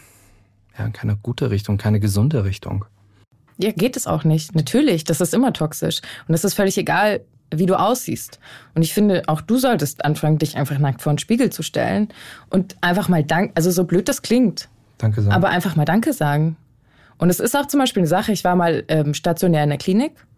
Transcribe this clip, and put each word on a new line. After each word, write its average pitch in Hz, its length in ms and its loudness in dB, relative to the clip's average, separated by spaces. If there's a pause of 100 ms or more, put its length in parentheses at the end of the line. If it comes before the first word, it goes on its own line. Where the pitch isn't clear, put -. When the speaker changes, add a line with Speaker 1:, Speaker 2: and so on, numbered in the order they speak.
(760)
Speaker 1:
ja, 107 80 -6
in 110 80 -6
keine 107 240 -2
gute 117 340 -4
Richtung, 101 260 -2
keine 107 220 0
gesunde 104 440 2
Richtung. 98 420 -6 (720)
Speaker 2:
Ja, 202 140 -2
geht 233 260 -2
es - 100 -6
auch 160 160 -2
nicht. 156 320 0
Natürlich, 170 480 2
das 165 180 -2
ist 175 120 0
immer 240 200 2
toxisch. 160 480 -4 (260)
Und 160 80 2
es 165 80 0
ist 196 100 0
völlig 196 240 0
egal, 185 440 0 (280)
wie 160 160 0
du 185 140 2
aussiehst. 196 600 -2 (360)
Und 160 80 2
ich 160 100 0
finde, 202 340 2
auch 156 140 -2
du 226 160 0
solltest 233 480 0
anfangen, 151 320 2
dich 151 200 -2
einfach 143 220 -2
nackt 135 220 0
vor 151 120 0
den 151 40 0
Spiegel 233 320 0
zu - 140 -8
stellen 208 460 -2 (400)
und 185 320 -2
einfach 175 280 0
mal 165 140 4
dank-, 165 320 0
also 170 160 2
so 175 140 2
blöd 175 240 0
das 269 120 -4
klingt, 233 460 0 (300)
Speaker 1:
Danke 110 240 0
sagen. 101 120 2
Speaker 2:
aber 175 160 4
einfach 175 260 -2
mal 151 100 2
Danke 220 280 2
sagen. 151 440 0 (600)
Und 170 120 2
es 175 100 2
ist - 160 -2
auch 277 120 0
zum 285 120 0
Beispiel 254 220 0
eine 165 60 2
Sache, 196 260 0
ich 180 100 -4
war 180 120 2
mal, 170 340 2
ähm, 151 240 0
stationär 170 500 2
in 147 60 2
der 143 100 -2
Klinik. 226 320 0 (260)